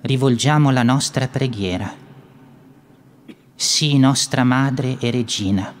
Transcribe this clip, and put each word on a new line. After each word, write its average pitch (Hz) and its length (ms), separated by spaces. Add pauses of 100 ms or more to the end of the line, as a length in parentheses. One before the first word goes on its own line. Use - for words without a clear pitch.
rivolgiamo 135 680
la 127 140
nostra 131 460
preghiera. 101 640 (1600)
Sii 143 440
nostra 131 440
madre 127 560
e 120 120
regina 104 680